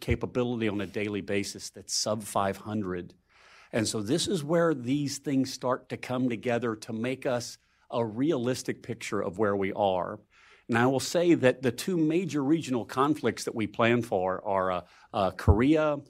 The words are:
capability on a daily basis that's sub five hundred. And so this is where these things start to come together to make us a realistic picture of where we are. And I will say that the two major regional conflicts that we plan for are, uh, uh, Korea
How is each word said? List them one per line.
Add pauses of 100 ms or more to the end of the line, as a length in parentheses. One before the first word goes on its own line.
capability
on
a
daily
basis
that's
sub
five
hundred. (580)
And
so
this
is
where
these
things
start
to
come
together
to
make
us (320)
a
realistic
picture
of
where
we
are. (500)
And
I
will
say
that
the
two
major
regional
conflicts
that
we
plan
for
are,
uh, (320)
uh,
Korea (120)